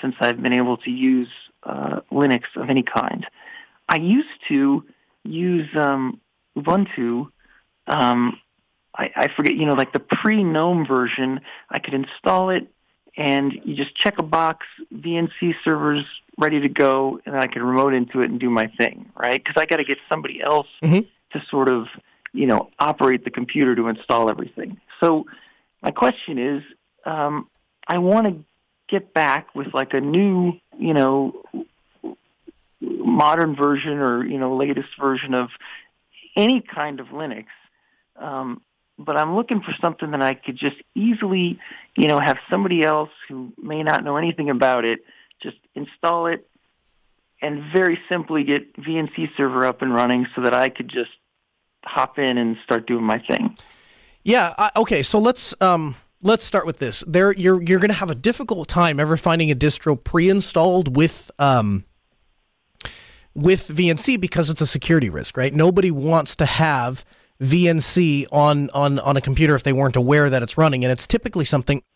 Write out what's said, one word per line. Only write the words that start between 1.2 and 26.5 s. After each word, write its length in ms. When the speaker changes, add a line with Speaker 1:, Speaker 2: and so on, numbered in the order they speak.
Speaker 1:
uh, 360
Linux 320
of 140
any 140
kind. 420
I 100
used 300
to 360
use, 500
um, 460
Ubuntu. 720
Um, 520
I, 200
I 200
forget, 200
you 100
know, 80
like, 180
the 80
pre-gnome 840
version, 540
I 120
could 140
install 560
it, 200
and 360
you 100
just 220
check 220
a 40
box, 440
V 240
N 120
C 120
server's 420
ready 220
to 80
go, 580
and 100
I 120
can 140
remote 300
into 300
it 80
and 80
do 100
my 200
thing, 380
right? 280
'Cause 140
I 80
gotta 180
get 140
somebody 320
else 280
Speaker 2:
Mm-hmm. 180
Speaker 1:
to 140
sort 220
of, 200
you 140
know, 320
operate 460
the 60
computer 440
to 140
install 420
everything. 500
So 260
my 80
question 480
is, 240